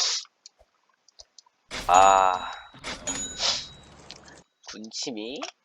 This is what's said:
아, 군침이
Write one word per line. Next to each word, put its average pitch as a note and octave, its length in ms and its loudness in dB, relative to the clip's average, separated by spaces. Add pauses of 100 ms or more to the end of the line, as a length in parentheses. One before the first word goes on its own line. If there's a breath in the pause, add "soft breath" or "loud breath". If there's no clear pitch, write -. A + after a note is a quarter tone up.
(1900 loud breath)
아, F#2 640 6 (2250 loud breath)
군침이 A2 720 -10 (220)